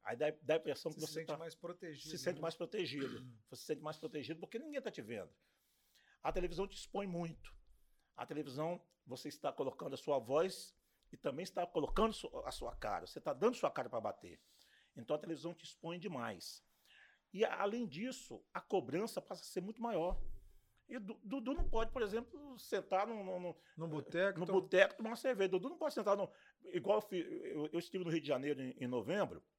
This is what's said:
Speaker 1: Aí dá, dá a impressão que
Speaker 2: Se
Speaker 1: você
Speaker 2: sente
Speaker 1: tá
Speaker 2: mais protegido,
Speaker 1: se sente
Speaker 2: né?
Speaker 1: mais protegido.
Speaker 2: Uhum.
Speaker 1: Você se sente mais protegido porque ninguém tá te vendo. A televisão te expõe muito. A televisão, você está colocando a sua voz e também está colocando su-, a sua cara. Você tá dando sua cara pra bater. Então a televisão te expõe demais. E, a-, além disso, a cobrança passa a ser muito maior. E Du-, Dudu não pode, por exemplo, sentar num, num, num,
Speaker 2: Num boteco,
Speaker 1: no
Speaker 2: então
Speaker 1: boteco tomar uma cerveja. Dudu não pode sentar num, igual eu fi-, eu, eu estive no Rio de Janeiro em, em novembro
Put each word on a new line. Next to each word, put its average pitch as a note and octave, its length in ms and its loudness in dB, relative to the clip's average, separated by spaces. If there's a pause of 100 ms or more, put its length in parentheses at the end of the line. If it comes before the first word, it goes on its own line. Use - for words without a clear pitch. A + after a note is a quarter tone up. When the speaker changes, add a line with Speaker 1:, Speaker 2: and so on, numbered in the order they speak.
Speaker 1:
Aí A2 140 -2
dá, D3+ 160 2 (100)
dá D3 120 4
a - 40 6
impressão D#3 340 -2
que D3+ 80 -10
Speaker 2:
Se D#3 60 -4
Speaker 1:
você D3+ 140 -6
Speaker 2:
sente D#3+ 80 -6
Speaker 1:
tá D3+ 100 -2
Speaker 2:
mais E3 160 -8
protegido, E3+ 560 -10
Speaker 1:
se F3 80 -6
sente F3 180 0
Speaker 2:
né? D#3+ 60 -8
Speaker 1:
mais E3 140 -2
protegido. C#3+ 640 -2
Speaker 2:
Uhum. B2 180 -14 (140)
Speaker 1:
Você C3 100 -12
se - 60 -14
sente C#3+ 160 -2
mais D3+ 160 -6
protegido D#3 420 -6
porque A3 180 -8
ninguém D4 220 -4
tá A3 100 -4
te - 120 -10
vendo. G#2 280 -6 (920)
A C#3 100 0
televisão F3+ 340 -2
te G3+ 100 -12
expõe G3+ 300 -4
muito. E3+ 480 -6 (640)
A B2 100 -4
televisão, D3+ 540 -4 (260)
você B2 220 -8
está - 240 -4
colocando C#3 420 -2
a - 20 -6
sua C#3+ 220 2
voz D3 560 2 (380)
e - 40 -14
também C#3 280 -2
está F3 220 -2
colocando G3+ 460 4
su-, - 320 -8
a C3+ 60 -4
sua - 260 -6
cara. F2+ 300 -2
Você - 140 -10
tá D3+ 120 0
dando A3+ 240 4
sua - 140 2
cara B2 180 -2
pra A#2 120 -2
bater. F#2+ 400 -6 (560)
Então B2 180 0
a D3+ 40 2
televisão D#3+ 360 -6
te - 100 -20
expõe E3+ 340 -8
demais. A#2+ 680 -6 (680)
E, G3 120 4
a-, - 160 0
além G#3+ 260 0
disso, F3+ 560 -6 (100)
a F3+ 80 -4
cobrança F#3 600 0
passa F#3 200 -8
a - 40 -14
ser - 140 -4
muito G3+ 200 -6
maior. G3 400 2 (680)
E A#3+ 100 -6
Du-, G#3 240 -8
Dudu B3 320 -2
não E4+ 140 6
pode, A3+ 240 4
por B3+ 100 2
exemplo, A#3+ 560 -4
sentar G3 480 2
num, A3+ 160 -4
num, F#3 180 -2
num, F3 140 -4 (220)
Speaker 2:
Num E3 120 -4
boteco, E3+ 500 2
Speaker 1:
no E3+ 60 2
Speaker 2:
então F#3+ 160 0
Speaker 1:
boteco F#3+ 360 8
tomar A3 140 -4
uma A#3 60 -4
cerveja. G3+ 340 4
Dudu F#3 180 2
não E4 100 -8
pode D#4 160 0
sentar G#3 220 6
num, G3 120 0 (440)
igual G3 260 6
eu G#3+ 40 2
fi-, F3 420 -2
eu, D3+ 280 -2
eu E3 60 2
estive F3+ 260 -2
no E3+ 60 0
Rio D#3+ 120 4
de C#3 60 -8
Janeiro C#3 340 2
em, B2+ 180 -4
em B2+ 60 -2
novembro B2 580 0 (140)